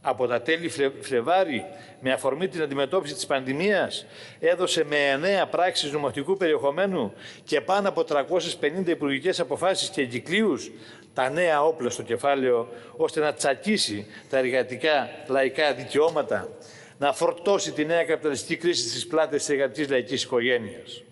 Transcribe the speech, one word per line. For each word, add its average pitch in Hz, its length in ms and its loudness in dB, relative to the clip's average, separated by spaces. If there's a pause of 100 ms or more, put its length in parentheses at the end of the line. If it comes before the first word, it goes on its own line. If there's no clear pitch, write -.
Από 127 260 0
τα 117 160 0
τέλη 165 260 0
Φλε-, 139 320 0
Φλεβάρη, 139 640 0 (360)
με 131 120 0
αφορμή 143 360 0
την 165 140 -4
αντιμετώπιση 143 520 -2
της - 120 -6
πανδημίας, 143 800 0 (340)
έδωσε 170 440 2
με 147 120 0
εννέα 147 500 2
πράξεις 165 460 0
νομοθετικού 143 440 -2
περιεχομένου 156 760 2 (320)
και 147 160 0
πάνω 196 280 2
από 165 160 2
τριακόσιες 160 520 0
πενήντα 165 340 0
υπουργικές 147 500 0
αποφάσεις 170 480 0
και - 120 -4
εγκυκλίους 139 680 0 (440)
τα 131 160 0
νέα 156 340 2
όπλα 156 260 2
στο 117 120 -8
κεφάλαιο, 120 680 2 (280)
ώστε 156 240 0
να 151 120 2
τσακίσει 135 760 0 (240)
τα 135 80 2
εργατικά 127 720 2 (180)
λαϊκά 135 480 2
δικαιώματα, 135 760 0 (500)
να 139 140 0
φορτώσει 170 600 0
τη 151 120 0
νέα 165 200 2
καπιταλιστική 151 520 -2
κρίση 151 320 0
στις 120 180 -6
πλάτες 151 380 0
της - 40 -6
εργατικής 139 400 0
λαϊκής 127 340 0
οικογένειας. 117 880 -2